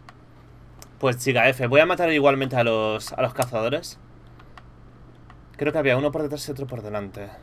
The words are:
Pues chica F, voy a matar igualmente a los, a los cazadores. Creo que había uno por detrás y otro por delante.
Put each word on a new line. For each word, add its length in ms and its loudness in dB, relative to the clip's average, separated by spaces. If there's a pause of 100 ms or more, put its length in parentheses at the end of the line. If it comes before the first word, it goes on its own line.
(1000)
Pues 200 0
chica 280 2
F, 200 0
voy 120 6
a 60 8
matar 260 2
igualmente 460 2
a 60 4
los, 500 0
a 80 -2
los 120 0
cazadores. 680 -4 (1600)
Creo 160 -2
que 80 0
había 160 4
uno 160 0
por 120 -4
detrás 240 -6
y 40 -6
otro 160 -8
por 140 -10
delante. 480 -10 (140)